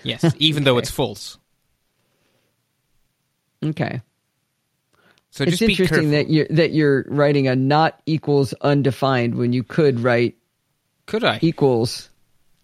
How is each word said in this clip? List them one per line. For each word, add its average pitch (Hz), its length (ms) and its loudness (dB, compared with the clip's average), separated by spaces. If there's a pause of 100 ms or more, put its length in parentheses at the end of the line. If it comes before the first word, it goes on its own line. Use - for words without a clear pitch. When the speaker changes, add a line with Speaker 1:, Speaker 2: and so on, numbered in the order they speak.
Speaker 1:
Yes, 123 220 -4 (100)
Speaker 2:
<laughs> - 40 -12
Speaker 1:
even 151 260 0
though 135 100 4
Speaker 2:
Okay. 120 60 0
Speaker 1:
it's 127 100 -6
false. - 460 -6 (2250)
Speaker 2:
Okay. 151 380 -4 (1300)
Speaker 1:
So - 120 -6
Speaker 2:
It's 165 140 2
Speaker 1:
just - 100 -2
be 208 60 4
Speaker 2:
interesting 160 360 0
Speaker 1:
careful. - 20 0
Speaker 2:
that 147 180 0
you're, 156 200 2
that 160 220 2
you're 143 360 2
writing 143 400 2
a 131 80 0
not 147 500 0
equals 143 560 0
undefined 135 760 0
when 123 180 -2
you 123 100 -2
could 139 360 0
write 120 380 0 (680)
Speaker 1:
Could 226 180 -6
I? 165 180 0
Speaker 2:
equals. 131 680 0 (540)